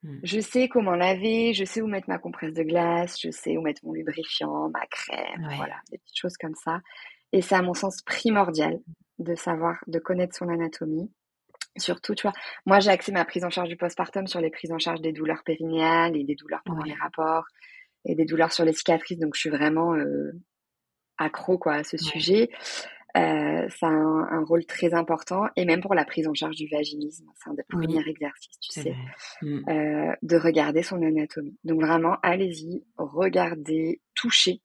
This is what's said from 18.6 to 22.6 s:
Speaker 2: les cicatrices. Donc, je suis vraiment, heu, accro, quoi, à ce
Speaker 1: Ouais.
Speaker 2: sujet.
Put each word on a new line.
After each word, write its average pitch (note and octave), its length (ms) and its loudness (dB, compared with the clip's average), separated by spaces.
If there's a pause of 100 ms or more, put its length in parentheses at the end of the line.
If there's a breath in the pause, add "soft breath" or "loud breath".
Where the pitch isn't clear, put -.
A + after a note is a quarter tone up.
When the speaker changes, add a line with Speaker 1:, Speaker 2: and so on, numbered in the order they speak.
Speaker 2:
les D#3+ 80 4
cicatrices. E3 460 0
Donc, D3+ 160 -2
je - 60 -4
suis D#3+ 80 -2
vraiment, D#3 460 2
heu, D3 380 -2 (840)
accro, D#3 400 0
quoi, D#3+ 180 0
à D3+ 80 -2
ce - 120 -8
Speaker 1:
Ouais. D#3+ 60 -4 (100)
Speaker 2:
sujet. F#3 380 4 (680 loud breath)